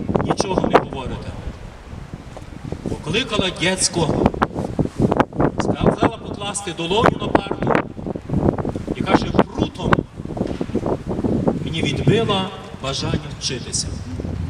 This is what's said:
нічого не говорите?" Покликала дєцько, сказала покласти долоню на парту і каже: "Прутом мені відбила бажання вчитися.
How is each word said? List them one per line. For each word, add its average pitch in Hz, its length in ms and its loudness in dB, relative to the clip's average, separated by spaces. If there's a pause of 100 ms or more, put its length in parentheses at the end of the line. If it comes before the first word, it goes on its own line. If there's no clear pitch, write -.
(240)
нічого - 440 0
не - 100 6
говорите?" - 520 -6 (1600)
Покликала 208 640 -2 (100)
дєцько, 180 480 2 (1500)
сказала - 580 2 (100)
покласти 202 440 -4
долоню 170 480 4
на 208 80 -2
парту - 600 2 (1040)
і - 40 -2
каже: - 260 2 (300)
"Прутом - 360 0 (1700)
мені 160 180 -2
відбила 190 680 4 (340)
бажання 135 480 -2 (100)
вчитися. - 480 -4 (600)